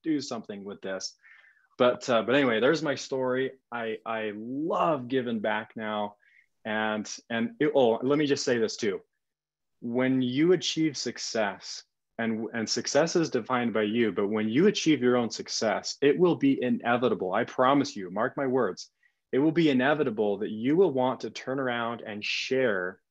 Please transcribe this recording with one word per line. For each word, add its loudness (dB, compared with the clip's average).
do 0
something -8
with -10
this." -8
But, 2
uh, 4
but 2
anyway, 4
there's 4
my -2
story. -2
I, -6
I -4
love -2
giving -2
back -2
now. -4
And, -2
and -2
it, 2
oh, 4
let 2
me 2
just 0
say 2
this 0
too. -2
When 0
you 2
achieve 0
success, -6
and, -2
and -4
success 0
is 2
defined 0
by 2
you, 2
but -2
when 0
you 4
achieve 2
your 4
own 0
success, -4
it 4
will 4
be 2
inevitable. 0
I 2
promise 2
you, -10
mark -2
my -2
words, -2
it 2
will 4
be 4
inevitable 2
that -4
you 0
will 6
want 0
to -8
turn -6
around -4
and -10
share -2